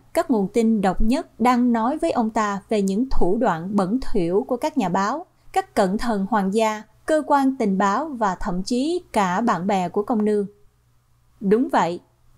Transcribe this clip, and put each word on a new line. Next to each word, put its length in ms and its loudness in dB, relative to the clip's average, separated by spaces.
các 180 0
nguồn 160 0
tin 340 0
độc 200 2
nhất 380 0
đang 340 2
nói 240 0
với 140 0
ông 180 0
ta 400 -2
về 120 0
những 280 0
thủ 280 4
đoạn 380 -2
bẩn 240 0
thỉu 360 0
của 100 -2
các 200 -4
nhà 120 0
báo, 360 -2
các 220 -4
cận 220 2
thần 320 -2
hoàng 240 0
gia, 300 0
cơ 220 2
quan 280 2
tình 220 0
báo 280 0
và 300 -2
thậm 280 -4
chí 380 -2
cả 280 0
bạn 260 0
bè 220 0
của 140 -2
công 220 0
nương. 200 0
"Đúng 280 2
vậy," 300 0